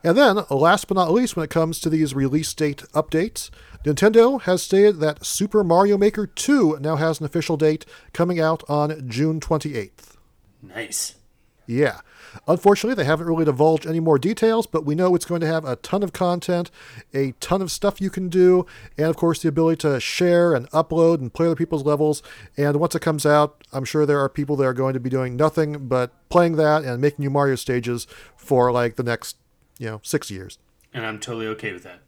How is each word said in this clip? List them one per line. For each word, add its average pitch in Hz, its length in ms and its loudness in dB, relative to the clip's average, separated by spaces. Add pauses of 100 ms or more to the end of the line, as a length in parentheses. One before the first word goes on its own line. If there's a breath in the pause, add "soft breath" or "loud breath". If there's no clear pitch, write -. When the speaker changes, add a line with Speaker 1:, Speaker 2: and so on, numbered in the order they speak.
Speaker 1:
And 170 140 4
then, 214 320 4
last 160 380 2
but 190 80 -2
not 180 160 2
least, 240 240 0
when 165 80 -4
it 151 80 -8
comes 160 300 -2
to - 80 -4
these 151 260 0
release 139 400 -2
date 147 280 -4 (120)
updates, 160 560 -4 (340 loud breath)
Nintendo 220 560 4
has 180 220 0
stated 196 360 4
that 151 260 -2
Super 208 380 0
Mario 190 320 4
Maker 208 300 0
two 196 560 2
now 156 140 -2
has 160 240 0
an 156 80 -8
official 165 280 -2
date 156 300 0 (260 loud breath)
coming 175 280 -2
out 160 280 0
on 147 400 -2
June 151 320 -2
twenty-eighth. 143 760 -6 (460)
Speaker 2:
Nice. 101 520 -10 (520)
Speaker 1:
Yeah. 123 340 -2 (460 loud breath)
Unfortunately, 202 480 2
they 160 120 -2
haven't 160 200 0
really 165 180 0
divulged 151 400 2
any 160 140 -4
more 160 180 2
details, 220 480 0
but 156 200 -4
we 151 100 -2
know 180 180 2
it's 170 120 0
going 170 160 -4
to 160 60 -2
have 160 180 -2
a 127 120 -4
ton - 240 -4
of 190 120 -6
content, 175 580 -2 (420 loud breath)
a 135 200 -2
ton - 280 -4
of 180 100 -6
stuff 202 300 -4
you 190 80 -4
can 185 200 -6
do, 180 360 4 (320 loud breath)
and 156 100 0
of 165 100 -2
course 170 240 0
the 165 80 0
ability 160 320 2
to 139 180 0
share 175 560 2
and 123 160 -4
upload 165 480 2
and 127 140 -8
play 165 120 0
other 165 100 2
people's 160 300 -4
levels. 147 380 0 (340 loud breath)
And 143 200 0
once 165 180 -2
it 170 60 -2
comes 151 240 -2
out, 147 460 2
I'm 135 140 -6
sure 151 220 0
there 143 120 2
are 139 100 0
people 143 280 -4
that 135 80 2
are 131 80 0
going 131 220 -2
to 127 40 -4
be 123 120 -6
doing 127 240 -4
nothing 147 520 -2
but 123 240 -2 (180)
playing 170 260 2
that 151 280 2
and 123 180 -6
making 143 220 0
new 139 60 -2
Mario 139 260 0
stages 120 520 -4 (280 loud breath)
for, 123 360 2
like, 120 240 -2
the 131 80 -6
next, - 340 -6 (420)
you 117 80 -10
know, 110 160 -10
six - 260 -6
years. 95 300 -16 (340)
Speaker 2:
And 117 120 -8
I'm 110 140 -8
totally 113 280 -8
okay 110 260 -8
with 87 100 -18
that. 90 240 -20